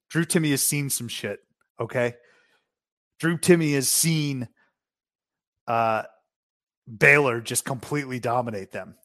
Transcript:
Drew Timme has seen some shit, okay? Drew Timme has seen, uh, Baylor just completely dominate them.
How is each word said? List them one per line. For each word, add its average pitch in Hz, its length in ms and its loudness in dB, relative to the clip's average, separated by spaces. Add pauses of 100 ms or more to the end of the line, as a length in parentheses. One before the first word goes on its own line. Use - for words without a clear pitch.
Drew 165 140 0
Timme 160 280 2
has 135 120 0
seen 143 260 -2
some 120 200 -6
shit, 101 300 -8 (420)
okay? 120 320 -2 (1080)
Drew 165 180 0
Timme 165 360 4
has 135 160 0
seen, 147 580 0 (1200)
uh, 113 360 0 (920)
Baylor 143 440 4
just 117 240 -4
completely 131 540 -6
dominate 117 520 -4
them. 92 340 -12